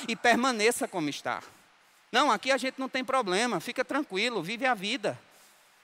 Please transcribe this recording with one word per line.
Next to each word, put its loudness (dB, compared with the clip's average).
e -2
permaneça 2
como -4
está. -6
Não, 4
aqui 0
a 4
gente -6
não -4
tem -4
problema, 0
fica -4
tranquilo, -2
vive -4
a 2
vida. -4